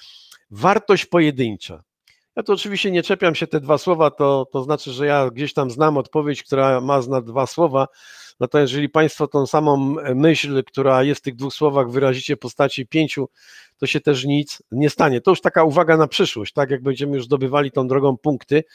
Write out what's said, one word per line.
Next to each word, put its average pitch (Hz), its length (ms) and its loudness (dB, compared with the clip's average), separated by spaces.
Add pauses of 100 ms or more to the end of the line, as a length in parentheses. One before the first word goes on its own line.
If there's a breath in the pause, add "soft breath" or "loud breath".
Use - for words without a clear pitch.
(500 loud breath)
wartość 185 560 0
pojedyncza. 127 760 -2 (540)
Ja 233 60 -4
to 208 100 -2
oczywiście 196 380 -2
nie 175 120 0
czepiam 180 320 0
się 160 120 -4
te 156 140 -4
dwa 139 180 2
słowa, 160 320 2
to, 139 420 0
to 135 100 -4
znaczy, 143 300 -6
że 131 140 -4
ja 143 240 2
gdzieś 135 220 -8
tam 135 180 -2
znam 151 260 0
odpowiedź, 147 460 -4
która 135 380 0
ma 135 220 0
zna 131 180 -4
dwa 120 260 -4
słowa, 135 420 0 (520 loud breath)
natomiast 127 320 0
jeżeli 143 160 -2
państwo 156 380 0
tą 139 200 0
samą 143 480 2 (200)
myśl, 143 500 2
która 131 380 2
jest 143 180 0
w - 40 -20
tych 127 120 -8
dwóch 131 180 -8
słowach, 139 360 0
wyrazicie 131 460 -2
w - 20 -10
postaci 131 480 -4
pięciu, 147 420 -2 (500 soft breath)
to 139 80 -4
się 143 140 -2
też 131 240 0
nic 143 460 -2
nie 139 200 0
stanie. 135 300 2
To - 100 2
już 180 100 2
taka 170 240 2
uwaga 160 320 4
na 156 120 4
przyszłość, - 440 -2
tak, 139 180 -2
jak 131 120 -4
będziemy 139 340 -2
już 127 80 -6
zdobywali 135 460 0
tą 131 180 -2
drogą 135 280 2
punkty, 147 480 0 (100)